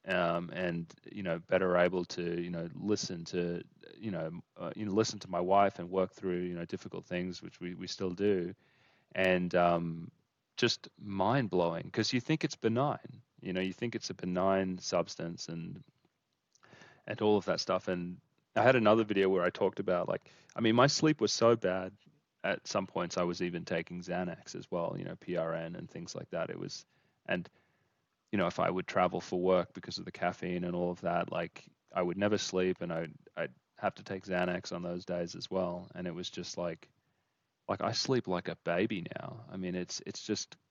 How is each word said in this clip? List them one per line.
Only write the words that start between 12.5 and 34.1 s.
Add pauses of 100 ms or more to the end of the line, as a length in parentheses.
benign, (180)
you
know,
you
think
it's
a
benign
substance
and, (1200)
and
all
of
that
stuff.
And (380)
I
had
another
video
where
I
talked
about,
like, (260)
I
mean,
my
sleep
was
so
bad (500)
at
some
points
I
was
even
taking
Xanax
as
well,
you
know,
P
R
N
and
things
like
that.
It
was, (400)
and, (840)
you
know,
if
I
would
travel
for
work
because
of
the
caffeine
and
all
of
that,
like, (280)
I
would
never
sleep,
and
I'd, (220)
I'd (260)
have
to
take